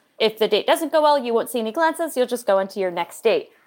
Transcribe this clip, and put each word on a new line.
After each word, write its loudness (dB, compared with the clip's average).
If 0
the 2
date 0
doesn't 0
go 4
well, 4
you -2
won't -2
see -4
any -4
glances. -2
You'll 0
just -6
go 4
into -6
your -2
next -8
date. 2